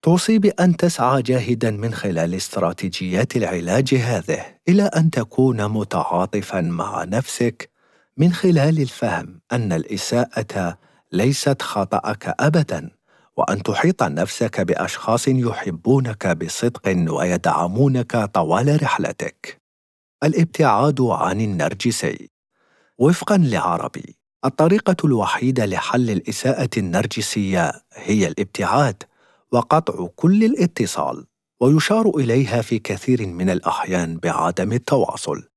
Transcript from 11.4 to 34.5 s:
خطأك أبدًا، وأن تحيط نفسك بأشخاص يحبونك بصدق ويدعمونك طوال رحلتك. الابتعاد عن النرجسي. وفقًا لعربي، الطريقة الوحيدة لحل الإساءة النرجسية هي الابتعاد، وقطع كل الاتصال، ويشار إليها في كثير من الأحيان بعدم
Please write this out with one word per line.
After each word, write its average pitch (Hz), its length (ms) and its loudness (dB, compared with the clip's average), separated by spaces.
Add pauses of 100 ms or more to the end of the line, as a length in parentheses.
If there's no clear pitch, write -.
خطأك - 760 -4
أبدًا، 139 500 0 (480)
وأن 98 260 -2
تحيط 147 400 0
نفسك 92 580 -2
بأشخاص 92 680 -2
يحبونك 117 1000 0
بصدق 90 840 -2
ويدعمونك 90 1080 0
طوال 107 680 2
رحلتك. - 760 -6 (640)
الابتعاد 143 800 2
عن 110 400 0
النرجسي. 95 880 -2 (680)
وفقًا 180 400 4
لعربي، 90 800 0 (300)
الطريقة 175 580 2
الوحيدة 123 640 2
لحل 113 440 0
الإساءة 110 680 -2
النرجسية 95 960 -2 (220)
هي - 340 0
الابتعاد، 104 760 -2 (480)
وقطع 120 640 0
كل 196 280 4
الاتصال، 110 840 0 (340)
ويشار 156 500 4
إليها 120 520 2
في 110 180 -2
كثير 107 480 -2
من 90 220 -2
الأحيان 87 680 -2
بعدم 85 540 -2